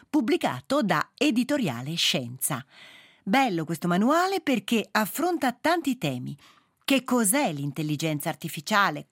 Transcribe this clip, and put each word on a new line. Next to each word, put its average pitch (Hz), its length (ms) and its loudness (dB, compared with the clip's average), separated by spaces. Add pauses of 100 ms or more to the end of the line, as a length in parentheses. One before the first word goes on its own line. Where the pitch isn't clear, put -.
(100)
pubblicato 269 720 0
da 175 340 0
Editoriale 202 800 0
Scienza. 127 680 -2 (580)
Bello 196 420 2
questo 165 220 -4
manuale 311 540 2
perché 233 500 0
affronta 262 640 0
tanti 311 440 0
temi. 135 400 -4 (480)
Che 262 200 2
cos'è 240 480 2
l'intelligenza 151 760 -4
artificiale? 160 840 -2